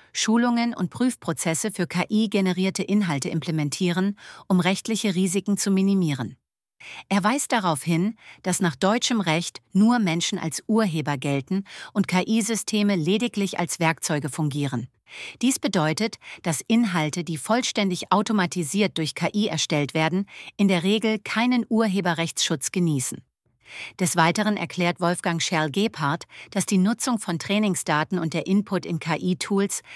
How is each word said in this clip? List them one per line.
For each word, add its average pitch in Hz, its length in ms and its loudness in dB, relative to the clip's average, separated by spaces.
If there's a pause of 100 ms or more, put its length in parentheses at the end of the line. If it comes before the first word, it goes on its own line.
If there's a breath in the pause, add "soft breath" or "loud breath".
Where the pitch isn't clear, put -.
(120)
Schulungen 233 640 2
und - 160 -2
Prüfprozesse 208 800 -2
für 185 160 -2
K-I-generierte 190 960 0
Inhalte 175 480 0
implementieren, 175 880 0 (300 loud breath)
um 185 120 4
rechtliche 190 540 0
Risiken 190 420 0
zu - 140 -2
minimieren. 190 640 2 (720 loud breath)
Er 196 160 0
weist 254 300 0
darauf 185 280 0
hin, 170 360 0 (240 loud breath)
dass 180 180 -2
nach 170 160 2
deutschem 220 460 0
Recht 170 400 -2 (100)
nur 226 280 6
Menschen 175 380 0
als - 300 -6
Urheber 165 500 0
gelten 143 460 -2 (300 loud breath)
und 196 160 0
K-I-Systeme 202 880 0
lediglich 196 600 0
als - 220 -4
Werkzeuge 160 480 0
fungieren. 139 600 -2 (520 loud breath)
Dies 262 180 2
bedeutet, 185 580 0 (240 loud breath)
dass 165 260 -2
Inhalte, 180 560 2
die 160 140 -6
vollständig 208 760 0
automatisiert 190 840 0
durch 156 180 -4
K 170 180 -2
I 208 140 2
erstellt 147 460 -2
werden, 160 320 0 (320 loud breath)
in 202 100 4
der 180 160 2
Regel 220 360 0
keinen 240 500 0
Urheberrechtsschutz 180 1040 0
genießen. 160 500 0 (720 loud breath)
Des 180 200 0
Weiteren 196 400 2
erklärt 175 420 -2
Wolfgang 175 420 0
Scherl-Gebhardt, 156 840 0 (260 loud breath)
dass 196 140 0
die 196 140 2
Nutzung 226 380 2
von 170 220 -4
Trainingsdaten 180 800 0
und 160 140 -2
der 165 120 -2
Input 196 400 0
in 165 140 -4
K-I-Tools 185 840 -2 (120)